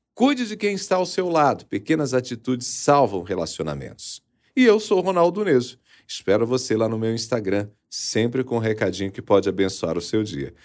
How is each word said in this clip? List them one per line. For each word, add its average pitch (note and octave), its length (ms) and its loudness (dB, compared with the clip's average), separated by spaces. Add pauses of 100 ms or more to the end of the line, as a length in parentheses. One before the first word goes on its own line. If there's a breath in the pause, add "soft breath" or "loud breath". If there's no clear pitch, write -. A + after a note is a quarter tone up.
(160)
Cuide B3+ 300 2
de G#3 100 -8
quem G3+ 200 -2
está F#3+ 220 0
ao F3+ 100 0
seu F#3 200 -2
lado. D3+ 380 2
Pequenas D3+ 480 -2
atitudes B2 540 -2
salvam A#2+ 560 2
relacionamentos. D#2+ 960 -6 (340)
E B3+ 80 4
eu A3 160 6
sou G3+ 220 0
Ronaldo F3+ 420 2
Neso. B2+ 360 2 (280 soft breath)
Espero A2 380 0
você B2 320 -2
lá A2 100 0
no A2 120 -4
meu A2+ 160 -2
Instagram, G#2 520 -4 (220)
sempre A#2+ 540 -2
com A#2+ 140 -2
um - 20 0
recadinho G2 520 -2
que - 120 -14
pode G2 260 2
abençoar F2+ 480 -2
o - 40 -2
seu A2 220 -2
dia. C2+ 300 -8 (120)